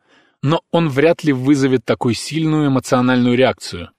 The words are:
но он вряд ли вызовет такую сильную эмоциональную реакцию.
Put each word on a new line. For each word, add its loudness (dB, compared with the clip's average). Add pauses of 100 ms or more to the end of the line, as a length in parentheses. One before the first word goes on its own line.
(420)
но 0
он 0
вряд 0
ли 2
вызовет 0
такую -2
сильную -2
эмоциональную 0
реакцию. -2